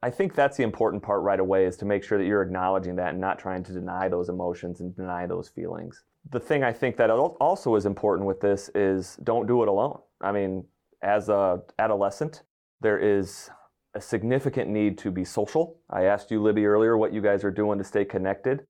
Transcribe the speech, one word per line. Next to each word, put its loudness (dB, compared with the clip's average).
I 0
think -2
that's 2
the 2
important 0
part 0
right 2
away, 4
is -2
to -6
make 0
sure 0
that 2
you're 2
acknowledging -2
that -2
and -6
not -2
trying -6
to -14
deny -4
those -2
emotions -6
and -10
deny -8
those -6
feelings. -12
The -4
thing 0
I 2
think -2
that 4
al-, 2
also 2
is 2
important 0
with -2
this 0
is 0
don't 0
do 4
it 2
alone. 0
I -2
mean, -2
as 0
a 2
adolescent, -2
there 2
is 0
a -8
significant -2
need 0
to -6
be -4
social. -2
I 0
asked 2
you, 0
Libby, 4
earlier 6
what 2
you -4
guys 2
are 0
doing 0
to -4
stay 0
connected. -4